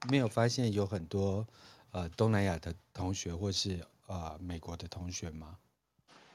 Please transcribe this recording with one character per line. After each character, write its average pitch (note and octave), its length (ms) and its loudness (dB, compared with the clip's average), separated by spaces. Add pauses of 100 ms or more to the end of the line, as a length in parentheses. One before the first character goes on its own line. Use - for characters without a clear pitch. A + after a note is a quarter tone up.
没 C#3 80 6
有 B2 100 6
发 A#2 200 4
现 A#2+ 240 2
有 G2+ 140 2
很 F2+ 200 -2
多， G2 400 0 (460)
呃， F2 180 -4
东 A2 220 2
南 G2+ 120 6
亚 F2+ 160 2
的 D#2+ 140 -6 (200)
同 F#2 200 -2
学 F2 220 -4
或 G2 160 -2
是， F#2 340 -2 (220)
呃， E2 320 -6
美 F2 200 -6
国 E2+ 180 -8
的 F2 100 -10
同 F2 240 -8
学 F2 200 -6
吗？ D#2 260 -14 (760)